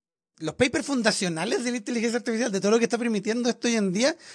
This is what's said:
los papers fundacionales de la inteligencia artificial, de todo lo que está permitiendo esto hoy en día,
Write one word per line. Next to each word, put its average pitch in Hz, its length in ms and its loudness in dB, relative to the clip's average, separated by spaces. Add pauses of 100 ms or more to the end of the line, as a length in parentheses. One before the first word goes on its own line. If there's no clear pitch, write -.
(400)
los 156 140 -6
papers 277 320 0
fundacionales 220 800 0
de 240 80 -2
la 247 60 -2
inteligencia 233 400 -2
artificial, 233 340 -2
de 196 80 -2
todo 196 100 2
lo 226 80 6
que 226 60 0
está 233 120 0
permitiendo 226 520 -2
esto 226 180 -2
hoy 233 80 2
en 202 180 2
día, 254 240 2 (180)